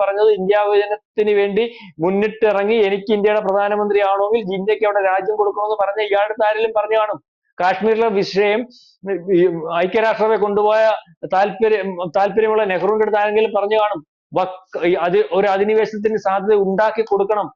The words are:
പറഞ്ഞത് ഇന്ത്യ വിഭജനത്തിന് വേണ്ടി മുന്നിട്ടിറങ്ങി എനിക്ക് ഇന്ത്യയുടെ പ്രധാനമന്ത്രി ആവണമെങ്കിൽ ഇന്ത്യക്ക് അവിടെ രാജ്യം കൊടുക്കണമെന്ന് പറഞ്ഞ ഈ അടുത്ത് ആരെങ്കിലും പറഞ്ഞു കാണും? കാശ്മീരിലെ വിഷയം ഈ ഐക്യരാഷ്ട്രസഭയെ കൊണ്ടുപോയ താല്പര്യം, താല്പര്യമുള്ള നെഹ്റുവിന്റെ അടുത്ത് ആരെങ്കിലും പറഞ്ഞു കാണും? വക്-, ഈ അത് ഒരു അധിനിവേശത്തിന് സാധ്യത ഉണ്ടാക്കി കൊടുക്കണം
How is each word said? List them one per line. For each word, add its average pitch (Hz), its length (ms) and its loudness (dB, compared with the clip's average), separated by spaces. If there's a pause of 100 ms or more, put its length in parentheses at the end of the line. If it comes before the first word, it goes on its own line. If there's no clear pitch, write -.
പറഞ്ഞത് 202 300 2
ഇന്ത്യ 208 400 0
വിഭജനത്തിന് 208 600 -2
വേണ്ടി 202 420 0 (260)
മുന്നിട്ടിറങ്ങി 202 760 0
എനിക്ക് 202 380 0
ഇന്ത്യയുടെ 208 280 2
പ്രധാനമന്ത്രി 202 600 0
ആവണമെങ്കിൽ 202 540 0
ഇന്ത്യക്ക് 202 300 -2
അവിടെ 202 160 2
രാജ്യം 190 360 0
കൊടുക്കണമെന്ന് 208 480 -2
പറഞ്ഞ 202 180 -4
ഈ 202 220 0
അടുത്ത് 214 220 -2
ആരെങ്കിലും 220 300 -2
പറഞ്ഞു 208 220 0
കാണും? 208 300 -4 (320)
കാശ്മീരിലെ 208 480 0
വിഷയം 202 520 0 (760)
ഈ 175 120 4 (300)
ഐക്യരാഷ്ട്രസഭയെ 220 600 0
കൊണ്ടുപോയ 208 560 2 (400)
താല്പര്യം, 190 840 0
താല്പര്യമുള്ള 214 480 2
നെഹ്റുവിന്റെ 190 400 0
അടുത്ത് 208 140 0
ആരെങ്കിലും 214 380 0
പറഞ്ഞു 208 200 0
കാണും? 208 300 -2 (280)
വക്-, - 500 -4
ഈ 175 100 2
അത് 180 380 0
ഒരു 196 140 2
അധിനിവേശത്തിന് 214 720 0
സാധ്യത 196 380 0
ഉണ്ടാക്കി 214 480 0
കൊടുക്കണം 214 540 0